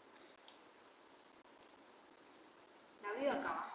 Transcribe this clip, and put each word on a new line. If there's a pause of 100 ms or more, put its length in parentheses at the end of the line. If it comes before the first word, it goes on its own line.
(3000)
லவ்
யூ
அக்கா. (200)